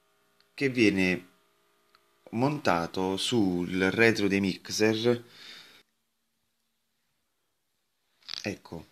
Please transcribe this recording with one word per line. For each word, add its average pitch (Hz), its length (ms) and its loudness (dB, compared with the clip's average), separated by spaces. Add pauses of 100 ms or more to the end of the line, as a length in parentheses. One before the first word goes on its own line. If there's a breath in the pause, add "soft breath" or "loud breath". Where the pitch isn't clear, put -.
(520)
che 139 160 -2
viene 95 600 2 (1000)
montato 95 840 -2
sul 92 760 0
retro 107 340 2
dei 98 140 2
mixer. 110 840 -2 (3250 loud breath)
Ecco, 87 480 -12